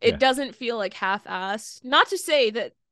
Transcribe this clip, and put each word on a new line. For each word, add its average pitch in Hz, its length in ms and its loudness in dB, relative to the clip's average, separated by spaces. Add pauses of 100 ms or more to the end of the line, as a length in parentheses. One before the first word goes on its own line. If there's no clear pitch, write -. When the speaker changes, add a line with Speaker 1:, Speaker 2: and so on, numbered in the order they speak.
Speaker 1:
It 240 120 4
Speaker 2:
Yeah. 233 60 -6
Speaker 1:
doesn't 262 380 0
feel, 233 220 -6
like, 202 160 -6
half-assed. 196 920 -6
Not 285 240 4
to 381 100 -4
say 285 320 2
that 214 220 -6 (200)